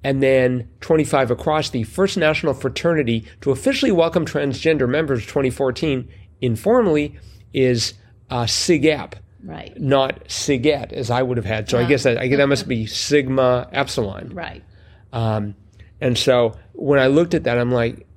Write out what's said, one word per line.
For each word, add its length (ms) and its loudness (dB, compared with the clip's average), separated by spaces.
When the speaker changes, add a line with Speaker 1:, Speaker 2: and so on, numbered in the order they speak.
Speaker 1:
And 220 0
then 460 2
twenty-five 500 2
across, 400 -2
the 140 -4
first 340 -2
national 360 0
fraternity 720 -2
to 100 0
officially 400 0
welcome 340 2
transgender 640 0
members 380 -2
twenty 240 0
fourteen 580 -2
informally 800 0
is, 400 2
uh, 160 -2
Sig 400 0
Ep. 320 -2
Speaker 2:
Right. 360 -16
Speaker 1:
Not 480 0
Siget, 680 -2
as 180 -6
I 100 0
would 160 -2
have 80 -4
had. 240 -6
So 80 0
I 40 2
Speaker 2:
Uh-huh. 80 0
Speaker 1:
guess 140 2
that, 140 2
I 100 -4
guess 120 2
that 80 4
must 200 0
be 180 -4
Sigma 880 0
Epsilon. 600 -6
Speaker 2:
Right. 280 -12
Speaker 1:
Um, 420 -2
and 160 0
so 380 2
when 260 2
I 80 6
looked 260 4
at 120 0
that, 120 2
I'm 140 0
like 340 -2